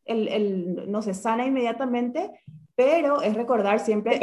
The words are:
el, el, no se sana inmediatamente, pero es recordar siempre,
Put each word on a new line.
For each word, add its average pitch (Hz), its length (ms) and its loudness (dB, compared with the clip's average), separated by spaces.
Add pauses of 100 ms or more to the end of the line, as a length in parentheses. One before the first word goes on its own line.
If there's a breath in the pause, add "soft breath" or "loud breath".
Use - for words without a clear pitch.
el, 226 220 0
el, 196 640 -2
no 214 100 -2
se 196 140 -4
sana 233 320 -2
inmediatamente, 247 840 -2 (460 loud breath)
pero 285 460 4
es 214 140 0
recordar 220 440 2
siempre, 220 440 0